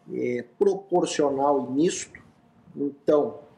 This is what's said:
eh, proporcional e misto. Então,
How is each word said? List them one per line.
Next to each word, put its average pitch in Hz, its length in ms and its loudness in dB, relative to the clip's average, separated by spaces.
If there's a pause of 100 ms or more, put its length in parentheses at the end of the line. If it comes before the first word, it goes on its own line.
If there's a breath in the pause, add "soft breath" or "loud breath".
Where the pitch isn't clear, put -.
(140)
eh, 123 320 -4 (140)
proporcional 147 1040 0
e 127 60 -8
misto. - 500 -2 (540)
Então, 143 640 0 (180)